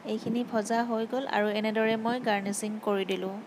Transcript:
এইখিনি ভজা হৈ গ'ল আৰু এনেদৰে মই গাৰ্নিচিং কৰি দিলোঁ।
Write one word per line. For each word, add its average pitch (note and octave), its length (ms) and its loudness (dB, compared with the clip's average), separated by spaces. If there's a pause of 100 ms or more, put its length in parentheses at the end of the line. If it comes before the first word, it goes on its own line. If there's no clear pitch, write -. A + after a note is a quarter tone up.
এইখিনি A3+ 400 -2
ভজা A3+ 380 0
হৈ A#3 240 0
গ'ল B3 200 -2
আৰু G#3 220 2
এনেদৰে A3 480 2
মই A3+ 240 0
গাৰ্নিচিং G#3 500 0 (140)
কৰি G3 200 2
দিলোঁ। F#3+ 300 -2 (120)